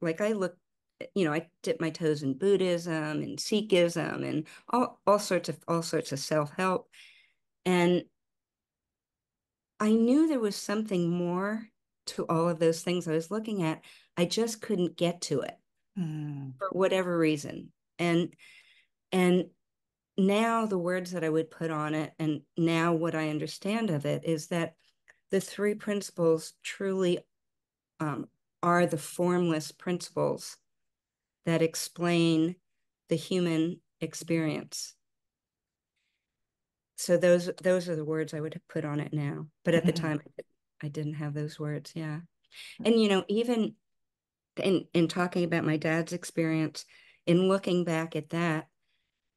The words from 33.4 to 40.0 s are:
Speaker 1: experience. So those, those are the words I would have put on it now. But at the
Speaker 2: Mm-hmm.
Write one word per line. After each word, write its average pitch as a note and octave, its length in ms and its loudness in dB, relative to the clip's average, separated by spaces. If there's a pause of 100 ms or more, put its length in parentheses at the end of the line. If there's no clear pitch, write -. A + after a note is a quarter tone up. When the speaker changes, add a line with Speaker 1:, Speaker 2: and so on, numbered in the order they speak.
Speaker 1:
experience. D#3+ 920 -4 (2000)
So F3 200 2
those, F3 340 4 (120)
those F3+ 260 2
are E3 80 -2
the D#3 80 -4
words D#3 280 -4
I D#3 80 -6
would D#3 140 -8
have - 140 -16
put D#3 160 -4
on D3 160 -2
it C#3+ 120 -6
now. D3+ 340 -4 (180)
But E3+ 100 4
at E3 100 4
the F3 80 4
Speaker 2:
Mm-hmm. D#3+ 140 -4